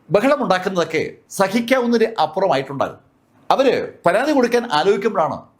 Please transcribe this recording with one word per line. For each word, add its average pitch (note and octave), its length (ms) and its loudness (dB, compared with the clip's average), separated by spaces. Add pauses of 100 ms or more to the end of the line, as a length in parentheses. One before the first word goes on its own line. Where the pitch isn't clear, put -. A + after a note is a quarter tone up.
(160)
ബഹളമുണ്ടാക്കുന്നതൊക്കെ F#3+ 880 0 (340)
സഹിക്കാവുന്നതിന് A#3 720 0 (160)
അപ്പുറമായിട്ടുണ്ടാകും. C#3 720 -2 (560)
അവര് A#3+ 200 4 (300)
പരാതി A#3 320 2
കൊടുക്കാൻ A#3+ 260 2 (160)
ആലോചിക്കുമ്പോഴാണ് F#3+ 580 0 (220)